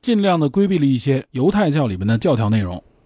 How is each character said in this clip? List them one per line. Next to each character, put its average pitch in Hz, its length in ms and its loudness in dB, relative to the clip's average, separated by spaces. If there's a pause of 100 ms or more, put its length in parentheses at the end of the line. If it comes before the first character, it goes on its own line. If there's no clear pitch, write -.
尽 220 200 0
量 185 180 2
的 151 80 2
规 196 220 0
避 185 100 0
了 147 60 2
一 131 120 2
些 135 240 -2 (100)
犹 135 200 0
太 196 180 0
教 143 160 0
里 98 120 -4
面 98 100 -4
的 113 100 2
教 143 160 0
条 110 160 0
内 110 120 2
容。 90 200 -8 (240)